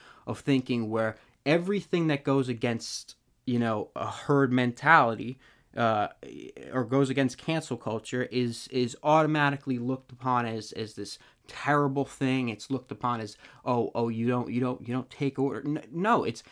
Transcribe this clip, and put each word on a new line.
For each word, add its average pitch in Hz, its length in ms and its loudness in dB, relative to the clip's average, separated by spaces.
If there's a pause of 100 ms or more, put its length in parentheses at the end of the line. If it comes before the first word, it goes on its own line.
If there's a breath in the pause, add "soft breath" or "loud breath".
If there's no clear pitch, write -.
(280 loud breath)
of 113 120 -6
thinking 127 500 0
where 110 280 0 (280 soft breath)
everything 175 600 2
that 143 160 0
goes 135 240 2
against, 117 680 -4 (300)
you 120 120 0
know, 113 380 0
a - 100 -4
herd 139 480 2
mentality, 123 840 4 (360 soft breath)
uh, 110 320 2 (640)
or 127 120 0
goes 135 260 2
against 135 280 0
cancel 156 400 -4
culture 113 460 -4
is, 120 440 -4
is 123 360 -2
automatically 147 760 2
looked 131 340 -6
upon 123 340 0
as, 113 280 -6
as 107 200 -8
this - 260 -12 (280 soft breath)
terrible 143 580 0
thing. 131 440 0
It's 107 200 -8
looked 131 220 -4
upon 120 300 -2
as, 107 160 -10 (280 loud breath)
"Oh, 120 300 0
oh, 117 140 0
you 113 180 0
don't, 123 240 0
you 120 80 0
don't, 123 280 -2
you 120 60 -4
don't 127 160 -4
take 139 280 -4
order." 131 280 0
N-, 147 260 -2
no, 185 320 2
it's, - 280 -4